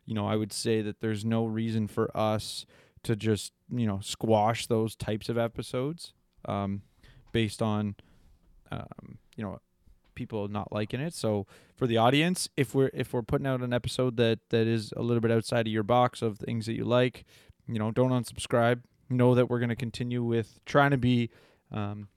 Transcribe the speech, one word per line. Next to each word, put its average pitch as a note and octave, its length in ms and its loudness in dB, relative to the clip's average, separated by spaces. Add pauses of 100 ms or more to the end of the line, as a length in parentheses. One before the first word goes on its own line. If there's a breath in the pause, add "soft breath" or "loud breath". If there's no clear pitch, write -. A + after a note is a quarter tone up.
you A2+ 80 -6
know, G#2 120 0
I A2 100 0
would G#2+ 160 -2
say A2+ 300 0
that G#2 180 -8
there's G#2+ 240 -4
no A2+ 220 0
reason A2 420 -2
for - 280 -2
us G#2+ 500 -2 (360 soft breath)
to A#2 140 0
just, G#2 360 0 (160)
you A#2+ 180 -2
know, G2 140 0
squash A2 680 2
those A2+ 260 0
types - 340 -6
of A#2 100 -4
episodes, B2+ 720 -6 (320)
um, G2+ 380 -4 (500 soft breath)
based A2 300 -2
on, G#2 340 -2 (760 soft breath)
um, - 480 -12 (160)
you - 80 -10
know, F#2+ 160 -8 (560)
people A2 320 -6
not G2+ 260 -6
liking G#2+ 280 -4
it. D#3+ 140 -6
So G#2 320 -2 (280 soft breath)
for C3+ 120 -2
the A2+ 100 0
audience, C#3+ 600 4
if - 180 0
we're, C3+ 180 4
if C3+ 220 -4
we're B2 80 0
putting C#3+ 240 -2
out C3 160 0
an B2 100 -4
episode B2 460 0
that, A2+ 220 4 (100)
that A2+ 160 4
is A2+ 300 0
a - 60 -6
little A#2 200 2
bit A2+ 80 2
outside A2+ 360 2
of A2 60 -2
your A2 100 2
box B2 380 2
of A2 180 -2
things A2+ 280 -4
that A2+ 80 -2
you A#2 100 -4
like, B2 400 2 (420 soft breath)
you A#2 120 -6
know, G#2+ 120 0
don't B2+ 200 2
unsubscribe. B2 720 0 (260)
Know B2 260 6
that A#2+ 140 4
we're A#2+ 100 0
gonna A#2+ 180 0
continue A#2+ 460 -4
with A#2 440 -2
trying C#3 240 4
to C#3 80 4
be, A#2+ 320 2 (400 soft breath)
um, G#2 460 -8